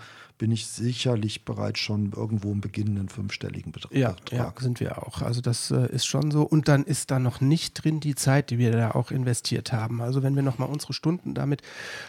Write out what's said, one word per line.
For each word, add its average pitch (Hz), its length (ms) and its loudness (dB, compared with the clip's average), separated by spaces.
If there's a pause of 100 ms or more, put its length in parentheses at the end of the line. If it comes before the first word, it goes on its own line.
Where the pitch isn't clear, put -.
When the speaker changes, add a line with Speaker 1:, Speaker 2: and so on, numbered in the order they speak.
(400)
Speaker 1:
bin 110 120 2
ich 110 140 0
sicherlich 117 800 -2
bereits 104 340 -4
schon 104 320 0
irgendwo 107 400 -2
im 101 80 0
beginnenden 101 480 -2
fünfstelligen 95 640 -8
Betrag. - 220 -12
Speaker 2:
Ja, 123 200 4
Speaker 1:
Betrag. - 260 -6
Speaker 2:
ja, - 200 -2
sind 123 200 0
wir - 240 -4
auch. - 180 -8
Also 120 200 0
das, 123 280 -2
äh, 131 220 2
ist - 160 0
schon 147 240 2
so. 151 100 4
Und 151 260 4
dann 139 180 6
ist - 260 -2
da 131 80 2
noch 127 200 0
nicht 143 360 2
drin 156 240 0
die 143 160 -2
Zeit, 139 340 4
die 120 80 0
wir 120 140 6
da 113 200 4
auch 127 200 0
investiert - 600 0
haben. 113 280 -2
Also 131 220 0
wenn 135 120 4
wir 139 60 2
noch 135 160 2
mal 131 80 0
unsere 135 280 -6
Stunden 156 420 -2
damit 139 260 0 (460)